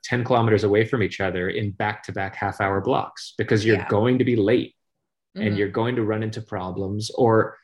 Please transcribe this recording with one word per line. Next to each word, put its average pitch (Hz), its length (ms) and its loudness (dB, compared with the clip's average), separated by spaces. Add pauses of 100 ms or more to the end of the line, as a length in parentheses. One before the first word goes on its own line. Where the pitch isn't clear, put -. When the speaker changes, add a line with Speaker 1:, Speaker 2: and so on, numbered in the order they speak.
Speaker 1:
ten 123 200 -2
kilometers 113 400 4
away 107 200 4
from 120 180 -2
each 92 180 -4
other 92 280 -2
in 104 220 -4
back-to-back 98 640 -6
half-hour 98 480 -2
blocks, - 560 -4
because 107 260 0
you're 110 120 4
Speaker 2:
Yeah. - 120 -6
Speaker 1:
going 120 300 2
to 127 60 2
be 120 120 2
late 113 380 2 (600)
and 190 100 -4
Speaker 2:
Mm-hmm. 104 120 0
Speaker 1:
you're 101 120 0
going 117 280 -2
to 120 60 0
run 107 200 -2
into 110 200 -6
problems. 95 680 -6
Or, 113 540 4